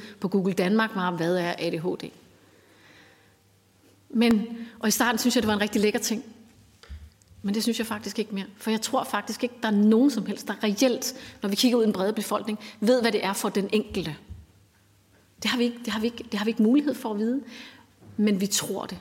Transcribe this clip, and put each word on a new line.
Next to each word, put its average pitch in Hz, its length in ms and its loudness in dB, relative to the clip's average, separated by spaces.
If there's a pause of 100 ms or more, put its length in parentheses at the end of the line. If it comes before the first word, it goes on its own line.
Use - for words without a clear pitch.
(200)
på - 80 -4
Google 190 260 0
Danmark 214 420 0
var, 180 160 -2
"Hvad 170 260 0
er 175 200 -2
A 170 120 -2
D 170 100 -4
H 156 60 -6
D?" - 260 -6 (2000)
Men, 226 480 2 (220)
og 226 80 -2
i 214 40 2
starten 226 280 2
synes 240 160 2
jeg, 247 80 2
det 208 40 -2
var 220 60 2
en 202 80 0
rigtig 208 200 0
lækker 208 180 2
ting. 220 240 -4 (1200)
Men 202 120 -2
det 220 100 -2
synes 226 160 0
jeg 220 80 -4
faktisk 208 320 -8
ikke 208 160 -4
mere. 196 100 -6 (120)
For - 140 -2
jeg 220 100 0
tror 254 220 0
faktisk 214 400 -6
ikke, 247 180 -2
der 226 60 -2
er 220 40 2
nogen 220 400 6
som 185 140 -2
helst, - 220 -8
der - 160 -6
reelt, 226 520 2 (260)
når 202 80 -2
vi 202 60 -2
kigger 247 220 4
ud 226 60 4
i - 20 4
den 220 80 4
brede 190 200 0
befolkning, 214 460 -4 (200)
ved, 247 220 4
hvad 226 100 2
det 208 140 0
er 190 80 2
for 202 160 -2
den 196 240 0
enkelte. 185 420 -2 (1300)
Det 220 60 -2
har 254 80 0
vi 240 60 2
ikke, 240 220 -2
det 208 80 -4
har 220 60 -4
vi 220 60 -2
ikke, 233 260 -4
det 202 80 -4
har 214 60 -2
vi 220 40 0
ikke 226 140 2
mulighed 269 300 4
for - 180 -6
at 208 60 -4
vide. 233 240 -2 (760)
Men 208 240 4
vi 196 60 0
tror - 380 -4
det. 175 160 -10